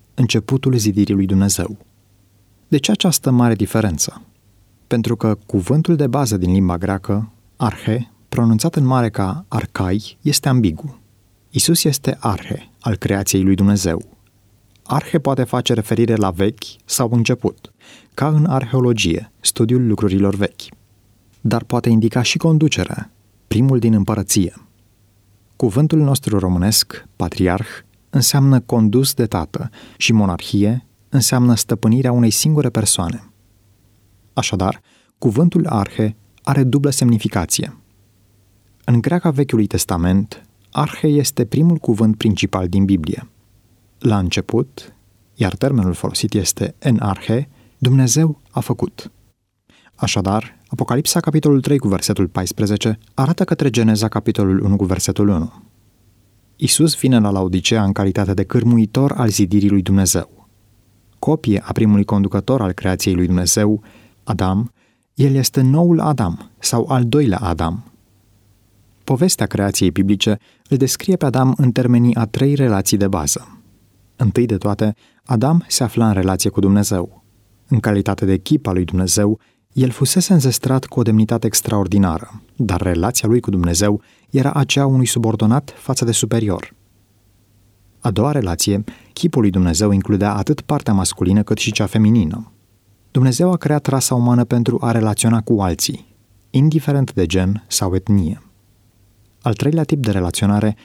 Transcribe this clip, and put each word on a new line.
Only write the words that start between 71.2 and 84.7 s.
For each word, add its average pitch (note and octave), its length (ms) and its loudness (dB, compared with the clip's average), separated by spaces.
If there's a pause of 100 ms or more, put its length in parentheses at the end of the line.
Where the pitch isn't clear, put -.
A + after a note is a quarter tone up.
Adam C3 320 2
în B2+ 160 2
termenii A#2+ 420 4
a A2+ 120 0
trei C#3 280 0
relații A2 420 0
de G2 120 2
bază. - 520 -6 (560)
Întâi A#2+ 300 2
de A2+ 100 0
toate, G#2 380 -2 (300)
Adam C3+ 440 0
se - 160 -2
afla A#2 220 0
în A2 60 2
relație F#2+ 380 0
cu - 100 -4
Dumnezeu. G2 640 0 (440)
În A#2 120 2
calitate G2+ 440 0
de F#2+ 140 2
chip D3 280 -2
al G2 80 -2
lui F2+ 100 0
Dumnezeu, F#2+ 540 0 (340)
el B2+ 180 0
fusese C#3+ 420 0
înzestrat C3 520 2
cu - 160 -6
o - 20 2
demnitate A2 440 2
extraordinară, G2 960 -2 (140)
dar F#2 240 -2
relația F2+ 480 -2
lui A#2+ 120 4
cu A2 100 -4
Dumnezeu F#2+ 520 0 (280)
era C#3 220 0
aceea C#3 340 0